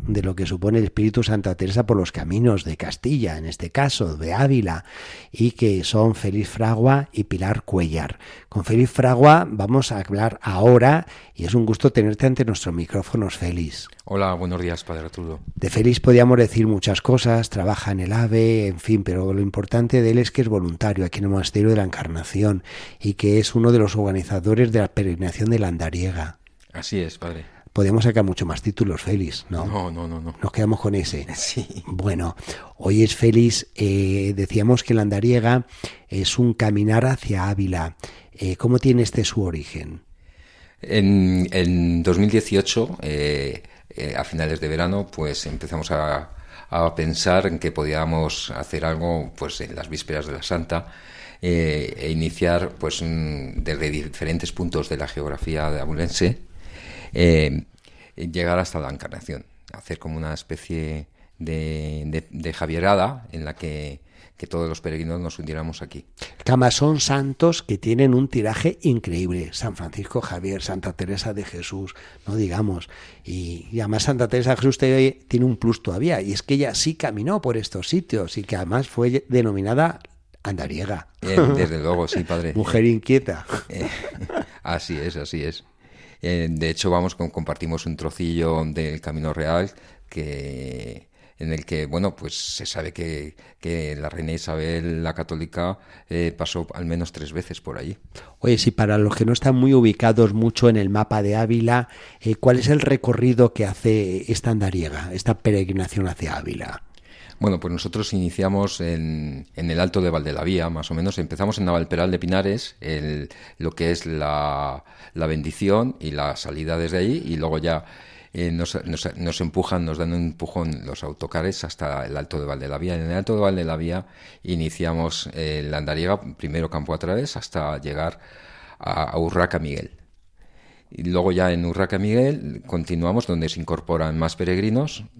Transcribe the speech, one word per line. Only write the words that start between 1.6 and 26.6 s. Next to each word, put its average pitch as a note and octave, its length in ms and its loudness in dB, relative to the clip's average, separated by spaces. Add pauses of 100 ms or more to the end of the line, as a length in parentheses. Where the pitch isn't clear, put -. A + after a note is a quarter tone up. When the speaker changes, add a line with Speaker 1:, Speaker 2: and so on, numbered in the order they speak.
Speaker 1:
por A2 100 4
los F#2 160 0
caminos F#2+ 540 2
de D#2+ 100 -4
Castilla, G#2+ 640 -2
en D#2+ 80 -8
este E2 240 -8
caso A#2 480 0
de - 160 -4
Ávila, A#2 500 2 (480)
y A#2 200 2
que G2 340 2
son A2 300 4
Félix G2+ 340 -2
Fragua A2+ 640 2
y G#2 120 -2
Pilar F#2+ 380 -2
Cuellar. D#2+ 560 -2 (300)
Con - 160 -2
Félix A#2+ 260 4
Fragua C3 580 8
vamos A2 440 2
a G#2 60 -4
hablar G2+ 420 0
ahora A#2+ 640 6 (280)
y - 120 -6
es F2+ 80 -2
un A#2 120 4
gusto A2 260 4
tenerte G#2+ 360 4
ante B2+ 160 2
nuestros F#2 320 -2
micrófonos, F#2+ 600 -2
Félix. F2 500 -4 (160)
Speaker 2:
Hola, G2 300 0
buenos F2+ 280 -4
días, E2+ 220 -4
Padre D#2+ 220 -8
Arturo. D#2+ 340 -10 (160)
Speaker 1:
De F#2+ 140 -4
Félix A#2+ 320 4
podíamos B2 360 8
decir A2+ 300 4
muchas G2+ 340 2
cosas, A#2 480 4
trabaja G#2 440 -2
en F#2+ 80 -2
el F2+ 100 -2
ave, A2+ 560 4
en F2 120 -4
fin, G#2 260 2
pero F#2 280 0
lo G2 80 0
importante A#2 600 2
de A2+ 100 6
él A#2 60 6
es A#2 120 4
que - 120 0
es A2+ 80 2
voluntario F#2 560 0
aquí - 140 -4
en G2+ 60 0
el G2 40 2
Monasterio G2 400 2
de A2 80 6
la G2+ 60 2
Encarnación F#2 800 -2 (360)
y G2+ 140 0
que G#2 260 4
es - 160 2
uno A#2 160 6
de A#2+ 80 8
los G#2 160 2
organizadores G#2 760 2
de A2+ 80 4
la F#2+ 80 0
peregrinación F#2+ 600 -2
de A#2 100 2
la G2 100 0
Andariega. E2+ 680 -4 (360)